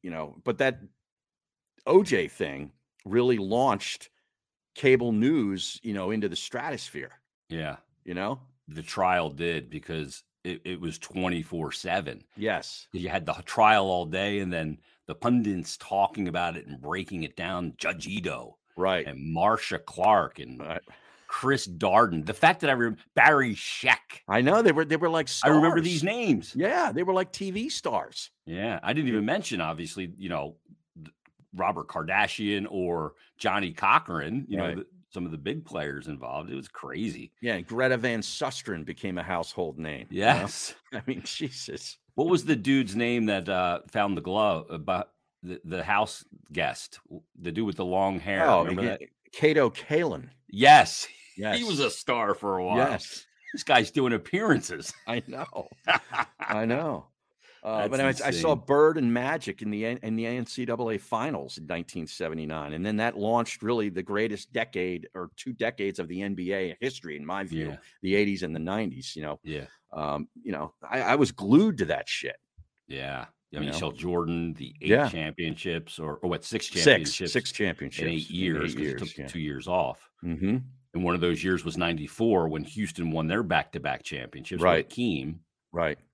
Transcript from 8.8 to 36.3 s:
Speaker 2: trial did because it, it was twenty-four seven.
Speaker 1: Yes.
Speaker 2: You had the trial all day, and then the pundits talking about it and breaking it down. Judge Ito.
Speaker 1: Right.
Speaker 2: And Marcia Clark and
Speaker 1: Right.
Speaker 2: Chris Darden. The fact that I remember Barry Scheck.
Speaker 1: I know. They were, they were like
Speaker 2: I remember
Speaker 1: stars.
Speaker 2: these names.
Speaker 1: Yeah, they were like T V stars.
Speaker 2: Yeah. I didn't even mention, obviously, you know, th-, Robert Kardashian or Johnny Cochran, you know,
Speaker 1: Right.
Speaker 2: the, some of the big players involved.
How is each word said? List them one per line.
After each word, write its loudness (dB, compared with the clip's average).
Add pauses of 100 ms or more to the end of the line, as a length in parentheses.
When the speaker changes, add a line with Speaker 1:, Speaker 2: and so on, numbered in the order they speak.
Speaker 2:
trial 2
did -4
because -10 (180)
it, -8
it -8
was -6
twenty-four -4
seven. -4 (120)
Speaker 1:
Yes. -4
Speaker 2:
You -6
had -2
the -2 (100)
trial 6
all 0
day, -2
and -2
then -4 (280)
the -8
pundits 0
talking 0
about -2
it -12
and -14
breaking -6
it -10
down. -6
Judge -6
Ito. -8 (180)
Speaker 1:
Right. 0
Speaker 2:
And -8
Marcia 2
Clark 2
and -14
Speaker 1:
Right. -8 (460)
Speaker 2:
Chris 0
Darden. 4
The -4
fact 6
that 2
I 4
remember 0 (140)
Barry 6
Scheck. 0
Speaker 1:
I 4
know. 6
They 6
were, 2
they 0
were 2
like 0 (120)
Speaker 2:
I 6
remember 8
Speaker 1:
stars. 2
Speaker 2:
these 0
names. 0
Speaker 1:
Yeah, 2
they -2
were 0
like 0
T -6
V -4
stars. -4 (140)
Speaker 2:
Yeah. -4
I -2
didn't 0
even 2
mention, -2
obviously, -6
you -8
know, -6 (380)
th-, -18 (460)
Robert -2
Kardashian 0
or -2 (240)
Johnny 0
Cochran, 2
you -4
know, 0
Speaker 1:
Right. -4
Speaker 2:
the, -10 (220)
some -8
of -8
the -10
big -6
players -8
involved. -8